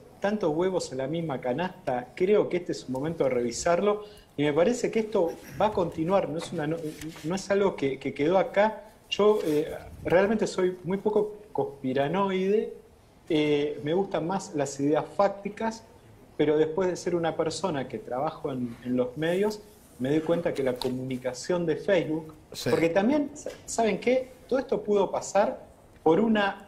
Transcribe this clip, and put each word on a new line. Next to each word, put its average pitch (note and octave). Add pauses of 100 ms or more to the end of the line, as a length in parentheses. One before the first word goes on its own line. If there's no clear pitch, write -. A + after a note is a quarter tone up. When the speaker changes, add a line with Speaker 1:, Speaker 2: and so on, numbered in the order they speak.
(200)
Speaker 1:
tantos G3
huevos F3+
en C3
la C3+
misma D#3+
canasta, C#3+
creo F#3
que F3+
este F3
es -
un B2+
momento D3+
de C3
revisarlo, F3 (320)
y C#3+
me D3
parece F3+
que A3
esto F#3 (280)
va G3
a G#3+
continuar, E3+
no D3+
es -
una, D#3
no, E3 (480)
no E3
es G3
algo G3
que, C3+
que C3+
quedó D#3+
acá. G#3 (260)
Yo, G#3
eh, D3+ (320)
realmente G3
soy F3+
muy F#3
poco - (160)
conspiranoide, F#3 (540)
eh, D3+
me D3+
gustan F#3
más F#3+
las C#3
ideas C#3+ (120)
fácticas, G3+ (520)
pero D3+
después D#3+
de E3+
ser F3
una E3
persona D#3
que A2
trabajo C#3+
en, B2
en B2
los B2
medios, F#3 (380)
me C3
doy D#3
cuenta E3+
que C#3
la B2+
comunicación B2+
de D3+
Facebook, D#3+ (180)
Speaker 2:
Sí. -
Speaker 1:
porque D#3
también, A#3+
sa-, - (160)
¿saben G#3+
qué? B3+ (180)
Todo B3+
esto B3
pudo G3+
pasar G#3 (420)
por D#3+
una G#3